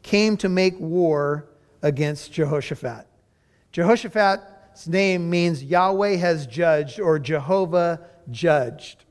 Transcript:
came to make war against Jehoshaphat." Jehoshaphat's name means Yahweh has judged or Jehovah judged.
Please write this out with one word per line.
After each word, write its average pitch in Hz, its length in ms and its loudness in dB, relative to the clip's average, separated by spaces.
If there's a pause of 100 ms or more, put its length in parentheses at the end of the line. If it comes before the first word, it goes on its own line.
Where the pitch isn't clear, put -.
came 214 360 2
to 196 100 -2
make 185 320 2
war 151 640 0 (360)
against 147 500 -2
Jehoshaphat." 139 760 -4 (640)
Jehoshaphat's 196 1160 0
name 180 420 0
means 175 320 0
Yahweh 190 540 2
has 170 320 -2
judged 151 520 0
or 160 200 2
Jehovah 165 800 0 (320)
judged. 131 800 -2